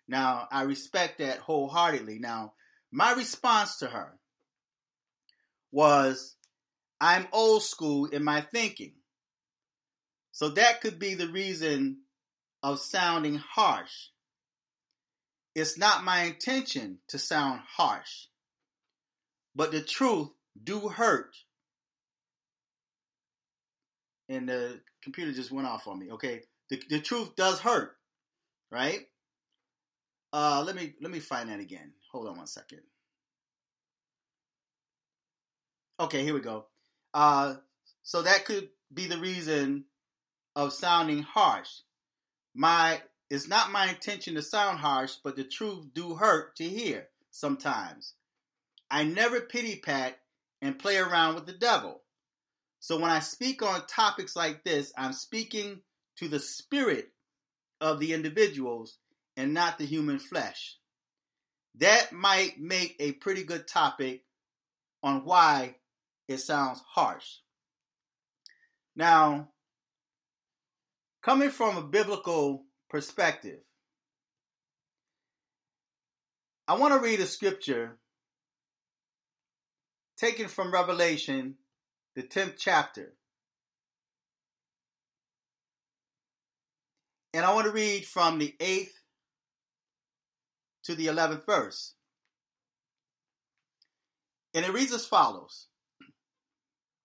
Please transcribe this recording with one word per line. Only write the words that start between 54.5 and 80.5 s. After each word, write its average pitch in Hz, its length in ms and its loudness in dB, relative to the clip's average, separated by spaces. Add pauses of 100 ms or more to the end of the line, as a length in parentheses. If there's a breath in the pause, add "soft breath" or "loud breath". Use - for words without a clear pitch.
this, 147 320 -2
I'm 131 180 -6
speaking 202 680 -8 (360)
to 170 100 -8
the 147 120 -4
spirit - 760 -4 (640)
of 156 180 0
the 160 140 -2
individuals 143 840 -2 (360)
and 139 200 -2
not 170 240 2
the 156 60 -4
human 143 340 -2
flesh. - 580 -8 (960)
That 202 360 6
might 190 480 0
make 175 400 -4
a 143 140 -2
pretty 190 300 -6
good 160 240 -8
topic 139 600 -2 (760)
on 139 240 -2
why 151 540 6 (480)
it 135 120 -6
sounds 135 420 -2
harsh. - 580 -2 (1600 soft breath)
Now, 156 560 6 (1700)
coming 277 280 4
from 220 260 0
a 165 40 -4
biblical 165 840 0 (240)
perspective, 151 720 -4 (3000)
I 165 80 4
want 277 180 6
to 262 60 6
read 220 220 2
a 185 40 2
scripture 131 720 -4 (2250)
taken 226 320 -2
from 180 240 -4